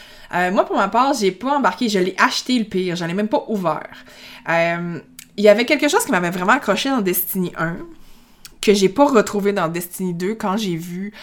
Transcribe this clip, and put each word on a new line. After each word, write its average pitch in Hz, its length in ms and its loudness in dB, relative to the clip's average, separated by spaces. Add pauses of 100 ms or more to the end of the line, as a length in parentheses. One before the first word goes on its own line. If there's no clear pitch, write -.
(340)
Euh, 180 180 0
moi, 262 140 2
pour 381 100 -4
ma 233 120 2
part, 269 260 2
j'ai 202 180 2
pas 269 240 -2
embarqué, 233 320 0
je 202 100 0
l'ai 185 200 0
acheté 254 400 2
le 220 80 -2
pire, 185 300 -2
je 180 100 -6
l'ai 170 80 -4
même 208 140 -2
pas 277 200 -2
ouvert. 180 400 -2 (640)
Euh, 170 480 0 (400)
il 202 60 2
y 208 40 8
avait 214 160 6
quelque 294 240 2
chose 415 160 2
qui - 60 -4
m'avait 175 180 0
vraiment 180 240 0
accroché 254 380 0
dans 262 100 0
Destiny 180 560 -2
un, 170 220 -4 (840)
que 202 140 4
j'ai 190 160 4
pas 285 160 4
retrouvé 202 480 2
dans 175 140 -2
Destiny 175 440 -6
deux 180 220 -4
quand 220 240 -2
j'ai 190 180 -4
vu 180 460 -10